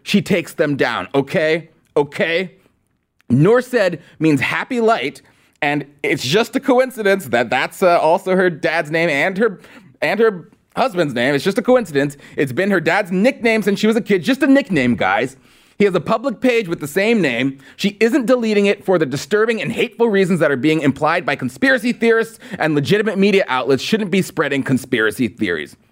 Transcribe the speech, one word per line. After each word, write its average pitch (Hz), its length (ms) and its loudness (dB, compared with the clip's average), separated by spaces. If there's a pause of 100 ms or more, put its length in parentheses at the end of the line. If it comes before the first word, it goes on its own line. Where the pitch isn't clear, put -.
she 202 180 2
takes 175 320 -2
them 147 240 -2
down, 113 360 -2
okay? 156 560 -2 (280)
Okay?" 165 540 -2 (760)
Noor 180 320 4
said 202 380 -2 (200)
means 151 220 2
happy 208 380 -4
light, 147 420 0 (400)
and 143 240 -2 (180)
it's 151 200 -2
just 202 320 0
a 262 40 -2
coincidence 220 680 0
that 120 240 0
that's, - 340 -2
uh, 175 160 4
also 180 360 0
her 185 140 2
dad's 160 420 -4
name 165 180 0
and 160 280 -2
her, 202 220 -2 (420)
and 175 180 -2
her 214 300 0 (260)
husband's 180 400 -2
name. 123 180 0
It's 135 100 -2
just 185 140 -2
a 220 60 0
coincidence. 156 520 0 (200)
It's 139 160 -2
been 185 180 -2
her 190 100 2
dad's 175 320 0
nickname 220 520 0
since 202 160 0
she 214 80 2
was 220 80 2
a 240 60 2
kid. 190 200 0
Just 262 220 -2
a 302 40 2
nickname, 180 480 2
guys. 104 400 0 (440)
He 202 60 4
has 196 80 2
a 180 80 0
public 220 400 -4
page 233 260 0
with 165 120 -6
the 147 80 -8
same 208 340 0
name. 135 380 -2 (160)
She - 240 -4
isn't 233 260 2
deleting 220 400 2
it 202 180 0
for 185 140 2
the 156 80 0
disturbing 208 560 -2
and - 100 -6
hateful 233 380 -2
reasons 190 300 2
that 151 120 2
are 139 40 0
being 156 260 0
implied 151 420 0
by 139 120 -2
conspiracy 240 580 -2
theorists, 226 460 0 (180)
and 156 160 -2
legitimate 185 440 0
media 196 300 2
outlets 131 360 0
shouldn't 214 260 -2
be 185 140 0
spreading 139 400 -2
conspiracy 117 640 -2
theories. 87 480 -6 (160)